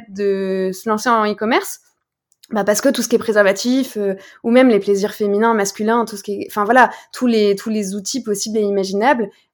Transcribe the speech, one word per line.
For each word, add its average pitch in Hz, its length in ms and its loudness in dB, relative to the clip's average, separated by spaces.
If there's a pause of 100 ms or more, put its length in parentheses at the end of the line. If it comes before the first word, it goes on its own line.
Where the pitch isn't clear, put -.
de 190 640 -2
se 190 160 -8
lancer 214 200 -2
en 226 220 2
e-commerce, 220 480 -4 (720)
bah, 208 120 -2
parce 208 180 0
que 277 80 4
tout 254 120 0
ce 214 60 -4
qui 240 80 2
est 226 40 2
préservatif, 220 800 0
euh, 196 180 -4 (280)
ou 233 80 0
même 254 160 8
les 220 120 6
plaisirs 202 340 0
féminins, 208 400 0
masculins, 214 520 0
tout 208 120 -12
ce 196 60 -16
qui 202 180 -8
est, - 80 -8
enfin 208 140 -4
voilà, 233 280 4 (200)
tous - 160 -2
les, 208 280 4
tous 202 140 -10
les 208 260 -4
outils 214 280 -6
possibles 214 340 -4
et 220 40 2
imaginables, 202 680 0 (240)